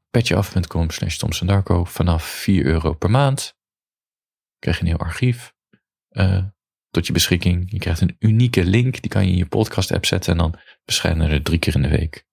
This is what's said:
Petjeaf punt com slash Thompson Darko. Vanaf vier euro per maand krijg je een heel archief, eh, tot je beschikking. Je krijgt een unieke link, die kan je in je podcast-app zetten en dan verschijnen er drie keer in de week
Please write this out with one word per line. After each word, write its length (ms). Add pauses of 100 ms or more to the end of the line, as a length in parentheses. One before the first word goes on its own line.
Petjeaf 420
punt 160
com 220
slash 280
Thompson 300
Darko. 360
Vanaf 400
vier 420
euro 280
per 160
maand 480 (1000)
krijg 180
je 60
een 60
heel 100
archief, 540 (560)
eh, 340 (460)
tot 180
je 60
beschikking. 580
Je 60
krijgt 240
een 180
unieke 460
link, 360
die 100
kan 140
je 60
in 60
je 80
podcast-app 600
zetten 260
en 60
dan 220 (240)
verschijnen 460
er 140
drie 160
keer 160
in 60
de 60
week 460